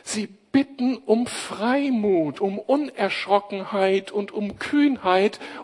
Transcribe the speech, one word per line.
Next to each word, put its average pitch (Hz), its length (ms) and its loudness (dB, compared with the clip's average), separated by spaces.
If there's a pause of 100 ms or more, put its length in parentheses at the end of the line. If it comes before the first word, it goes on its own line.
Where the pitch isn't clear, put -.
sie 208 240 -6
bitten 269 720 -2
um 233 300 0
Freimut, 214 1120 0
um 196 180 -2
Unerschrockenheit 196 1500 0
und 202 220 -4
um 208 260 -6
Kühnheit, 214 800 2 (260)